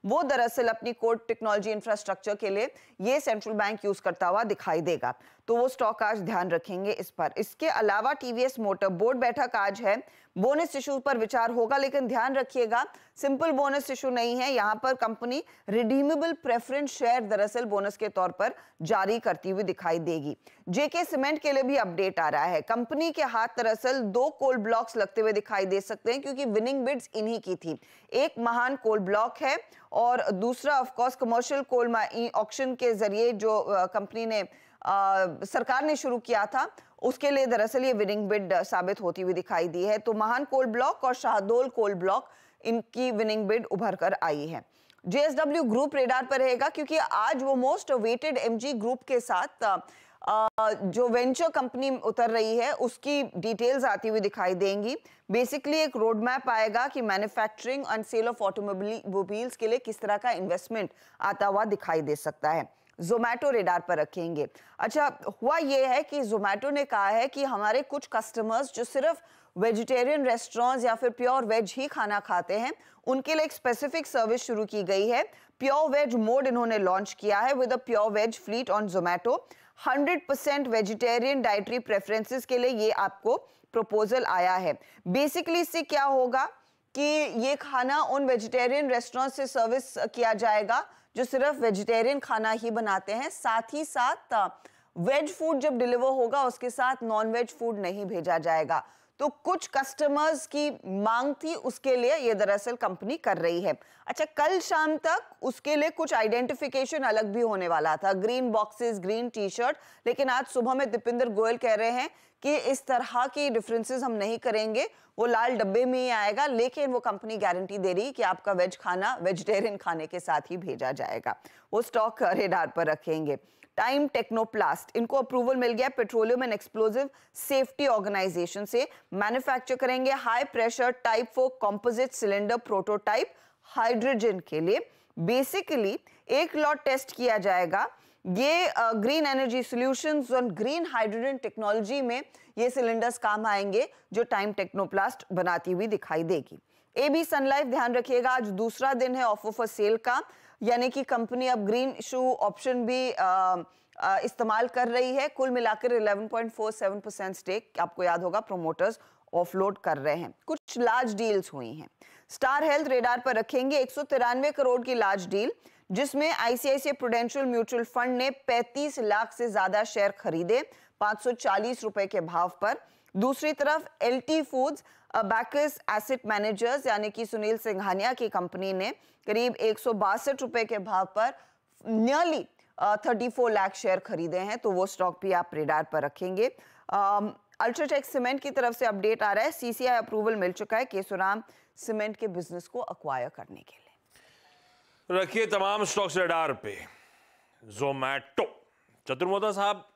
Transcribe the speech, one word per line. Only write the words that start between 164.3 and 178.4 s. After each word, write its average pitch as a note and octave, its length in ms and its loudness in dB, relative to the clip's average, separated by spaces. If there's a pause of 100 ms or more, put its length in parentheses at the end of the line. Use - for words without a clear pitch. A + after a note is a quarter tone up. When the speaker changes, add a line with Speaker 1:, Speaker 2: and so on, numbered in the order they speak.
Speaker 1:
करोड़ B3+ 320 2
की B3+ 120 -2
लार्ज G3 340 0
डील, G#3 240 0 (400)
जिसमें C#4+ 400 0
आईसीआईसीआई C4+ 600 0
प्रूडेंशियल A#3+ 520 0
म्यूचुअल A#3 400 0
फंड B3 340 -2
ने C4 120 0
पैंतीस C4 680 -2
लाख A3 340 0
से A#3+ 180 -4
ज्यादा G3+ 340 2
शेयर G3+ 260 0
खरीदे F#3+ 600 -2 (300)
पाँच G#3 220 -2
सौ B3 100 0
चालीस A3+ 520 -2
रुपए G3+ 220 -2
के F#3+ 140 -4
भाव E3+ 420 -2
पर। A3 140 0 (400)
दूसरी C4 360 0
तरफ D4+ 400 0 (100)
एलटी C4 400 0
फूड्स, C#4 420 -2 (300)
अ, A3+ 80 2
बैकर्स A#3+ 560 0 (120)
एसेट A3 360 -2
मैनेजर्स G#3+ 600 0
यानी G#3+ 240 0
कि A3 160 -6
सुनील A3 300 -2
सिंघानिया G3+ 560 -2
की B3 160 -4
कंपनी F#3 440 -4